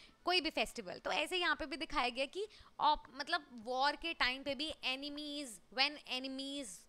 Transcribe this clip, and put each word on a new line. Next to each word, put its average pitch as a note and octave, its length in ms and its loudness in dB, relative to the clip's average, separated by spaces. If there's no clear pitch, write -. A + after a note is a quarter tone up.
कोई F4+ 160 6
भी D#4 100 2
फेस्टिवल। G#3+ 480 -2
तो - 140 -2
ऐसे D4+ 240 0
यहाँ E4+ 200 4
पे D#4 100 -4
भी C#4 100 -6
दिखाया C#4 320 0
गया B3+ 180 -2
कि F#4 200 -6
op-, D4 340 2
मतलब D4 380 -2
वॉर B3+ 440 2
के E4 180 -4
टाइम B3+ 280 2
पे C#4 120 0
भी D4 180 -4
enemies, C#4+ 1040 -6
when C#4+ 300 2
enemies C4+ 600 -6